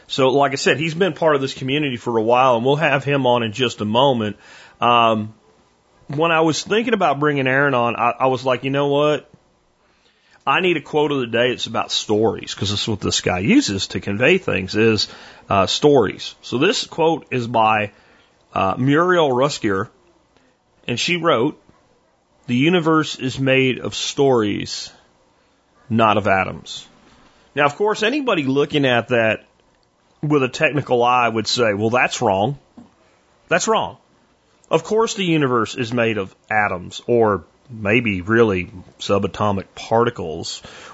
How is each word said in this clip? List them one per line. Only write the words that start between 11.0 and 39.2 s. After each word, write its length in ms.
of 100
the 60
day. 220
It's 160
about 260
stories," 640
'cause 180
this 120
is 60
what 120
this 220
guy 160
uses 500
to 120
convey 360
things, 400
is, 320
uh, 160
stories. 800
So 160
this 280
quote 440
is 160
by, 460
uh, 240
Muriel 540
Ruskier, 580
and 140
she 160
wrote, 420
"The 60
universe 640
is 220
made 380
of 160
stories, 1000
not 300
of 80
atoms." 600
Now, 100
of 120
course, 260
anybody 400
looking 420
at 240
that 380
with 200
a 60
technical 540
eye 280
would 160
say, 260
"Well, 160
that's 320
wrong. 380
That's 200
wrong." 280
Of 120
course 320
the 100
universe 500
is 180
made 240
of 180
atoms, 560
or 380
maybe 520
really 480
subatomic 760